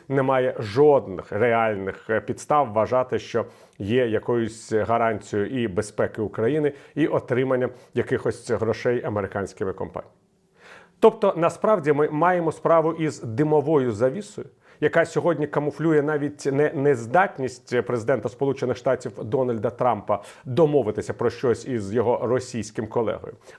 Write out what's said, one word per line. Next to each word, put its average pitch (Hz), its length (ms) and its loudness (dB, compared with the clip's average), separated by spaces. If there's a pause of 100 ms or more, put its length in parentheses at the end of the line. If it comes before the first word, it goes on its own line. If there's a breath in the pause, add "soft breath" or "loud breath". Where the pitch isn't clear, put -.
не 135 140 2
має 131 360 0
жодних 110 760 2
реальних, 110 760 0
е, 107 100 2
підстав 123 520 -2
вважати, 113 460 0
що 107 280 -4 (320 loud breath)
є 120 280 2
якоюсь 113 680 -2
гарантією 110 880 0
і 113 60 0
безпеки 104 540 -4
України, 135 500 0 (220 loud breath)
і 151 120 0
отримання 131 600 0 (260 loud breath)
якихось 120 560 -2
грошей 113 540 0
американськими 101 680 -4
компаніями. - 420 -10 (880 loud breath)
Тобто, 220 340 4
насправді, 165 560 2
ми 147 160 2
маємо 165 440 2
справу 160 400 2
із 160 280 -4
димовою 139 720 2
завісою, 131 540 -4 (340 soft breath)
яка 156 240 2
сьогодні 151 420 -2
камуфлює 151 560 0
навіть 147 500 -2
не 143 220 2
нездатність 131 1120 0
президента 123 420 -2
Сполучених 131 480 -2
Штатів 127 480 -4
Дональда 120 460 -2
Трампа 107 520 -2 (220 loud breath)
домовитися 131 680 2
про 120 160 0
щось 117 360 0
із 107 280 -4
його 120 320 2
російським 117 600 -4
колегою, - 480 -4 (240 loud breath)